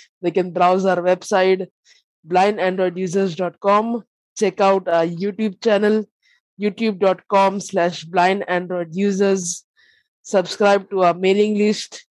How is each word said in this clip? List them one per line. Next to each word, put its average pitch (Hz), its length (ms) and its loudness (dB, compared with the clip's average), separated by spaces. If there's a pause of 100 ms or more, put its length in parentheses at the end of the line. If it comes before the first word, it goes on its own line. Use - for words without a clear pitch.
(220)
They 175 100 -2
can 180 180 -2
browse 180 340 2
our 185 120 0
website, 185 720 0 (560)
blind 185 340 2
android 185 400 -2
users 190 380 -2
dot 175 240 -6
com. 214 420 0 (340)
Check 196 240 0
out 196 280 2
our 170 180 2
YouTube 190 560 -4
channel, 214 420 2 (560)
youtube 208 380 -2
dot 185 300 0
com 196 320 2
slash 175 440 -2
blind 185 440 0
android 175 440 -4
users. 196 720 -2 (580)
Subscribe 202 680 0
to 190 140 0
our 170 100 4
mailing 202 420 2
list, 208 580 -2